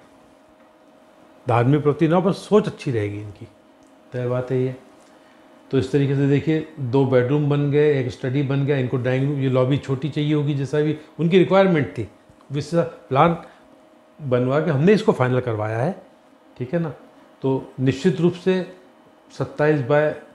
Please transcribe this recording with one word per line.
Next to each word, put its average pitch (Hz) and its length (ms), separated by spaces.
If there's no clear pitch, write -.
धार्मिक 123 360
प्रवृत्ति 147 260
ना, 175 120
पर 180 120
सोच - 340
अच्छी - 240
रहेगी 104 300
इनकी, 101 280
तय 123 140
बात 123 240
है 127 120
ये। 131 120
तो 135 80
इस - 140
तरीके 139 240
से 139 120
देखिए, 156 380
दो 135 260
bedroom 131 440
बन 143 200
गए, 147 300
एक 123 100
study 135 320
बन 139 220
गया, 143 120
इनको 131 200
dining 131 340
room, 143 100
ये 135 100
lobby 127 260
छोटी 135 320
चाहिए 151 260
होगी, 147 200
जैसा 139 260
भी 151 180
उनकी 170 180
requirement 180 540
थी, 107 160
वैसा 151 320
plan 165 280
बनवा 127 400
के 160 100
हमने 156 220
इसको 175 200
final 127 280
करवाया 110 380
है, 165 240
ठीक 127 160
है 170 60
ना। 165 80
तो 135 380
निश्चित 135 400
रूप 170 140
से 185 260
सत्ताईस 147 480
बाय 147 340